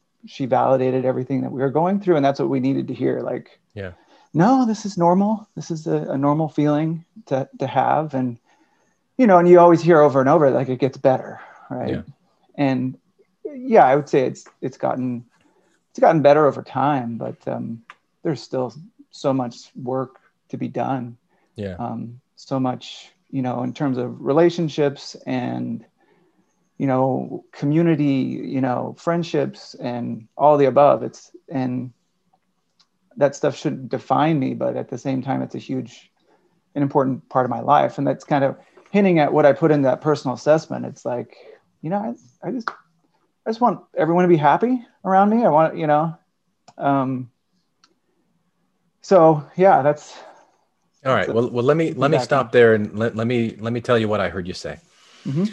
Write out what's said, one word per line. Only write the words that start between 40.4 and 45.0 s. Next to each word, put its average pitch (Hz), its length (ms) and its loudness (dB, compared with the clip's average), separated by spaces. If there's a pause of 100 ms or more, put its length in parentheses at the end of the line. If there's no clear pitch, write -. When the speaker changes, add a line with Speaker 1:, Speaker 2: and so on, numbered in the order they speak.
Speaker 1:
It's 135 200 -14
like, 123 320 -8 (440)
you 151 80 -8
know, 196 80 -2 (460)
I, 180 40 -10
I 190 40 -4
just, 240 180 -8 (760)
I - 40 -4
just 226 120 -6
want 226 200 2 (140)
everyone 170 280 2
to 180 40 4
be 175 80 6
happy 226 500 2 (200)